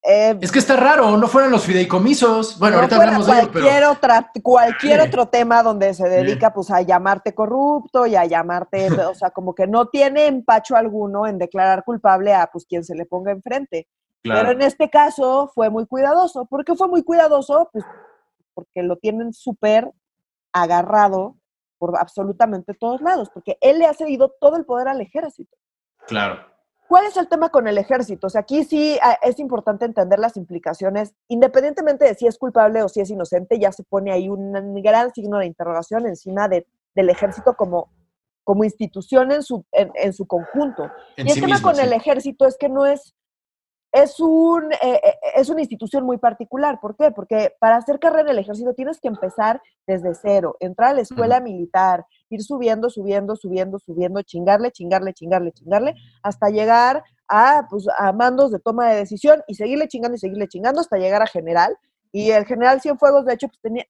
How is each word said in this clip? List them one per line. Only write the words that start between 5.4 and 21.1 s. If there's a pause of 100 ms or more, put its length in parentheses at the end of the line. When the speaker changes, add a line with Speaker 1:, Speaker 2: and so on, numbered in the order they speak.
Speaker 1:
donde
se
Speaker 2:
Sí.
Speaker 1:
dedica,
pues,
a
llamarte
corrupto
y
a
llamarte,
Speaker 2:
<laughs>
Speaker 1:
o
sea,
como
que
no
tiene
empacho
alguno
en
declarar
culpable
a,
pues,
quien
se
le
ponga
enfrente. (340)
Speaker 2:
Claro.
Speaker 1:
Pero
en
este
caso
fue
muy
cuidadoso.
¿Por
qué
fue
muy
cuidadoso?
Pues, (720)
porque
lo
tienen
súper (640)
agarrado (420)